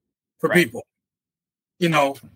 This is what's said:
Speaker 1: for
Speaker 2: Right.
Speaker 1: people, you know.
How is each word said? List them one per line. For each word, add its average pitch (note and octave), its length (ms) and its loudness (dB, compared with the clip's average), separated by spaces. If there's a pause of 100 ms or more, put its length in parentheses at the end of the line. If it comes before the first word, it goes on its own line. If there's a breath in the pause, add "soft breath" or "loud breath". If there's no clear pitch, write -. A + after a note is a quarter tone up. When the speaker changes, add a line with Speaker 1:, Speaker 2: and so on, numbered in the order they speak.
(380)
Speaker 1:
for D#3+ 120 -2
Speaker 2:
Right. F3 160 4
Speaker 1:
people, A#2 200 -14 (920)
you F3 100 -2
know. C#3+ 280 0 (200)